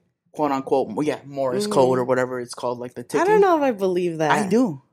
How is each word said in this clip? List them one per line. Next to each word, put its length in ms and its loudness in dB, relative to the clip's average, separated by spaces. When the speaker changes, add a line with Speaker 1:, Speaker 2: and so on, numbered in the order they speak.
Speaker 1:
quote 200 -2
unquote, 380 0
yeah, 180 -4
Morse 380 -4
Speaker 2:
Mm-hmm. 100 -6
Speaker 1:
code 260 4
or 60 0
whatever 340 -2
it's 140 -10
called, 260 -8
like 140 -12
the 80 -12
Speaker 2:
I 40 -12
don't 220 0
Speaker 1:
ticking. 140 4
Speaker 2:
know 160 4
if 60 0
I 80 2
believe 480 -2
that. 120 2
Speaker 1:
I 160 2
do. 360 2